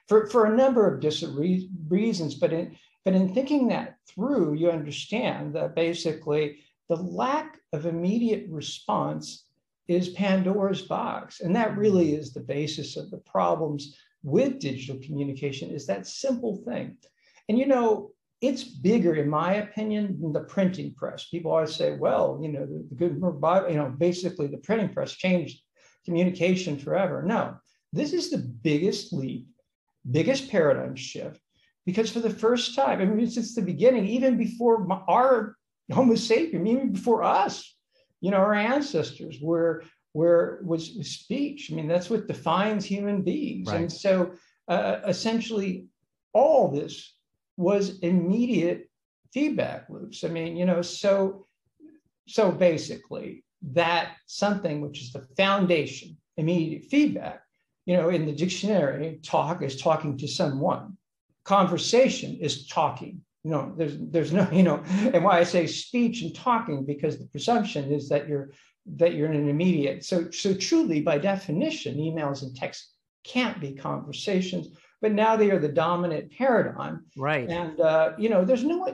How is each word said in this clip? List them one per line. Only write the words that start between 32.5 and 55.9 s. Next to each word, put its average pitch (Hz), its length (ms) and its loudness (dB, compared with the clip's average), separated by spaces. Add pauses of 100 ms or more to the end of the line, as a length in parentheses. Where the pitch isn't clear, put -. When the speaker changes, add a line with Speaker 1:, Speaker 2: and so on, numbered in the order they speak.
Speaker 1:
time, 226 240 2
I 190 60 2
mean, 220 240 2
since - 240 -4
the 220 80 -2
beginning, 190 460 4
even 247 300 2
before 226 480 2
my, 185 220 -2
our 233 480 4 (360)
Homo 226 220 6
sapien, 196 540 2
even 240 260 2
before 220 280 2
us, - 540 0 (460)
you 180 100 0
know, 202 60 4
our 208 180 4
ancestors 208 840 -2
were, 165 440 0 (300)
where 170 500 4
was 165 220 -2 (240)
speech. - 600 -6
I 156 40 -6
mean, 156 120 -4
that's 175 220 0
what 220 180 -2
defines 190 580 0
human 202 360 -2
beings. - 480 -4
Speaker 2:
Right. 165 120 0
Speaker 1:
And 165 100 -4
so, 185 420 0 (340)
uh, 196 300 0 (100)
essentially, 208 760 -2 (480)
all 254 360 6
this - 460 -8 (420)
was 185 420 0
immediate 180 920 0 (440)
feedback 277 560 -2
loops. - 340 -12
I 180 40 -4
mean, 165 300 -6
you 180 80 0
know, 175 160 2
so, 196 640 0 (840)
so 202 240 2
basically, 143 920 -2 (300)
that 165 400 0 (120)
something 185 560 -2
which 147 200 -10
is - 120 -14
the - 120 -14 (120)
foundation, 185 800 0 (200)